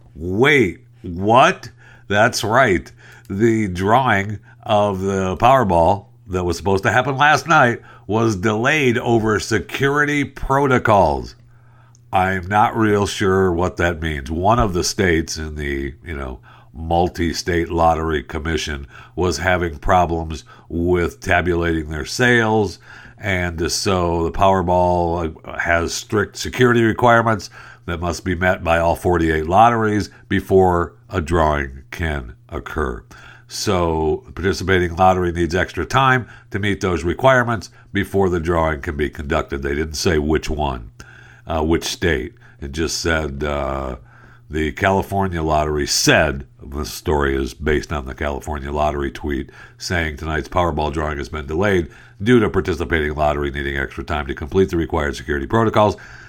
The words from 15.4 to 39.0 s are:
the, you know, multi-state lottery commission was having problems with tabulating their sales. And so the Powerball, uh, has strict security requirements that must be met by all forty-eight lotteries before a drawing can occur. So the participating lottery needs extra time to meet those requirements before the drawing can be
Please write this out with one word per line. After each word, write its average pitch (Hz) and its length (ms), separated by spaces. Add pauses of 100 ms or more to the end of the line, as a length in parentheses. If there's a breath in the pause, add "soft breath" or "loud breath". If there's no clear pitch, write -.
the, 69 400 (100)
you 85 100
know, 67 260 (340 loud breath)
multi-state 85 960
lottery 80 520
commission 76 640 (280 loud breath)
was 87 240
having 87 400
problems 82 640 (240 loud breath)
with 85 520
tabulating 85 680
their 78 160
sales. 110 760 (400 loud breath)
And 90 520
so 87 540
the 82 80
Powerball, 90 1120
uh, - 140
has 85 360
strict - 420
security 117 460
requirements 113 680 (360 loud breath)
that 87 140
must 85 240
be 92 100
met 92 280
by 82 160
all 82 180
forty-eight 80 500
lotteries 107 640 (180 loud breath)
before 92 640 (140)
a 95 120
drawing 73 680
can 73 440 (140)
occur. 73 560 (440 loud breath)
So 80 760
the - 80
participating 87 640
lottery 92 340
needs 82 240
extra 87 300
time 127 420 (260 loud breath)
to 104 60
meet 98 220
those 90 240
requirements 117 640 (220 soft breath)
before 98 380
the 87 100
drawing 80 400
can 73 160
be 71 140